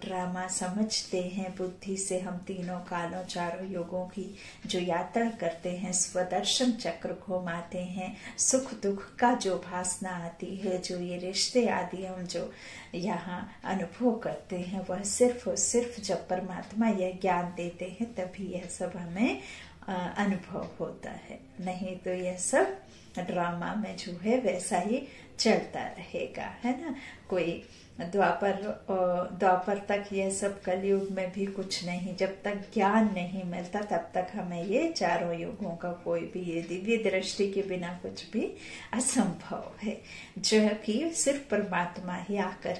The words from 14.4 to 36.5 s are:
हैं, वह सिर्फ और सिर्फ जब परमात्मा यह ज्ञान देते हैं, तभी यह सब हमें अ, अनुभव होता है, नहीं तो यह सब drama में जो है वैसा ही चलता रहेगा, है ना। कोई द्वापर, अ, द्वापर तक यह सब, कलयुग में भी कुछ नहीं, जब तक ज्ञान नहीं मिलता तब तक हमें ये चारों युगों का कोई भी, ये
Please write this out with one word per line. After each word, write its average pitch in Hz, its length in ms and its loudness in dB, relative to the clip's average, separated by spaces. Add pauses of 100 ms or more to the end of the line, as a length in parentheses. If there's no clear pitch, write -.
हैं, 180 340 -4
वह 190 140 -2
सिर्फ 240 440 4
और 208 80 2
सिर्फ - 440 2
जब - 280 -2
परमात्मा 185 600 0
यह 185 320 2
ज्ञान 175 340 4
देते 175 300 -4
हैं, 185 280 -4
तभी 185 340 -6
यह 180 180 -4
सब 180 300 -4
हमें 185 460 2 (460)
अ, 180 300 -2
अनुभव 196 500 0 (120)
होता - 320 -6
है, - 280 -12 (220)
नहीं 185 360 -4
तो - 120 -4
यह 180 280 0
सब 370 420 4 (400)
drama 175 560 0
में 190 220 -2
जो 175 200 -6
है 220 220 4
वैसा 180 400 2
ही 214 280 2 (320)
चलता 190 400 4
रहेगा, - 840 -6
है 247 180 0
ना। 320 140 -4 (340)
कोई 170 340 0 (380)
द्वापर, 185 500 4
अ, 185 840 0
द्वापर 185 420 6
तक 202 360 0
यह 190 160 2
सब, 196 320 -2
कलयुग 196 500 2
में 185 200 -2
भी 196 140 -2
कुछ 190 400 -4
नहीं, 180 300 -4
जब 190 280 0
तक 202 120 0 (180)
ज्ञान 208 400 6
नहीं 180 300 -2
मिलता 175 380 -4
तब 185 340 0
तक 185 200 2
हमें 175 280 -4
ये 285 280 2
चारों 170 480 2
युगों 170 360 -4
का 175 160 -4
कोई 170 280 0
भी, 180 200 -6
ये 170 220 -2